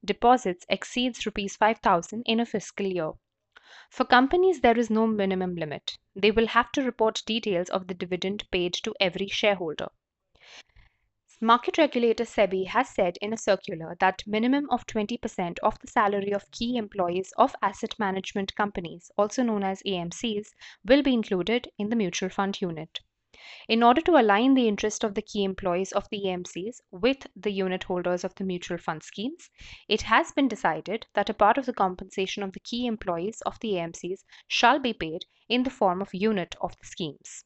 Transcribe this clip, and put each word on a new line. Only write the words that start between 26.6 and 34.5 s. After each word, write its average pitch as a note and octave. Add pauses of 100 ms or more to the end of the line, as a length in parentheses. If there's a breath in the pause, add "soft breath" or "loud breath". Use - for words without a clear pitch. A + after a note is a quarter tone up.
with A#3+
the G#3
unit F#3+
holders F3
of F#3
the G3+
mutual F3
fund D#3+
schemes, - (380 loud breath)
it G#3+
has C4+
been C#4+
decided F#3
that G3+
a A3
part G#3
of C4+
the B3+
compensation F#3+
of F#3+
the -
key A#3+
employees G3
of -
the G#3
A -
M E3+
Cs F3+ (220 loud breath)
shall B3+